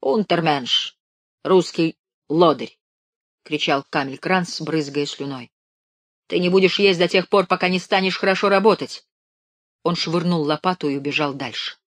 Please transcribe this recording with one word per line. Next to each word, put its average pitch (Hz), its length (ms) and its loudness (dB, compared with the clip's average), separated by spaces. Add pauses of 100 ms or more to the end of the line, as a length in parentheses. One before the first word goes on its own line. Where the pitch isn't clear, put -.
«Унтерменш, 165 960 0 (440)
русский 165 540 2 (320)
лодырь!» 151 500 2 (640)
кричал 147 480 -2
Камелькранц, 156 720 -4
брызгая 147 460 -4
слюной. 139 460 -10 (720)
«Ты 175 120 0
не 180 100 2
будешь 185 300 4
есть 196 200 4
до 175 100 2
тех 180 200 0
пор, 196 180 4
пока 180 220 0
не 185 100 0
станешь 190 400 0
хорошо 190 300 2
работать!» 196 580 2 (760)
Он 170 140 0
швырнул 170 460 -2
лопату 151 460 -2
и 139 80 -2
убежал 143 380 -4
дальше. 131 420 -10 (120)